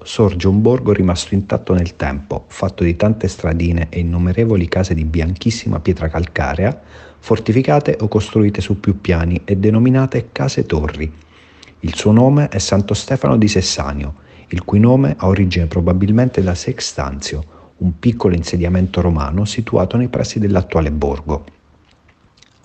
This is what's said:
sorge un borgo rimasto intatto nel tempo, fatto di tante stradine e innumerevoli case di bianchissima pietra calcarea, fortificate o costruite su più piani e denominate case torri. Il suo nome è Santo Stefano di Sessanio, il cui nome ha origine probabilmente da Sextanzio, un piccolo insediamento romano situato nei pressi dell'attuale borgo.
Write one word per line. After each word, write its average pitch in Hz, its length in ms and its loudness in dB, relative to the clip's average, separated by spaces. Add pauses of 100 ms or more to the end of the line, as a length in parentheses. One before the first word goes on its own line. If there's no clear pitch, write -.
sorge 92 420 0
un 98 160 4
borgo 117 300 2
rimasto 92 420 0
intatto - 400 -2
nel 87 220 -2
tempo, 71 500 -6
fatto - 380 -4
di 85 100 2
tante 107 320 0
stradine 85 640 -2
e 85 100 -8
innumerevoli 87 720 0
case 92 260 0
di 78 100 -2
bianchissima 85 760 -2
pietra 82 280 -2
calcarea, 92 720 -2 (380)
fortificate 131 840 0
o 107 60 -2
costruite 104 540 0
su 98 180 -2
più - 220 -2
piani 85 440 0
e 98 120 0
denominate 117 760 2
case - 340 -2
torri. 76 480 -4 (680)
Il 80 160 -6
suo 107 160 2
nome 135 340 6
è - 120 -2
Santo 104 360 0
Stefano 135 420 0
di 107 120 4
Sessanio, 71 680 -2 (360)
il 87 120 -4
cui - 160 0
nome 127 400 4
ha - 80 -2
origine 92 400 2
probabilmente 98 720 2
da 92 140 0
Sextanzio, - 880 -6 (340)
un 90 200 -2
piccolo 107 380 2
insediamento 90 640 0
romano 82 440 0
situato 107 520 -2
nei 123 100 0
pressi - 320 -4
dell'attuale 92 540 0
borgo. 73 540 -4 (1200)